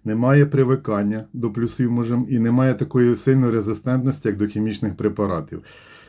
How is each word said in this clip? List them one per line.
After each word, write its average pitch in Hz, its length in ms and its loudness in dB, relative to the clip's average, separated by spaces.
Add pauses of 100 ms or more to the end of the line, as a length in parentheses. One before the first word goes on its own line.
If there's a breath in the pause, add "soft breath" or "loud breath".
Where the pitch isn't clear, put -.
немає 123 420 4
привикання 113 880 0
до 117 180 -4
плюсів, 117 400 -2
можем, 120 380 -2
і 127 100 0
немає 123 340 2
такої 120 420 2
сильної 131 360 2
резистентності, 117 760 -2
як 98 100 -2
до 104 100 0
хімічних 107 500 -4
препаратів. 92 680 -4 (460 loud breath)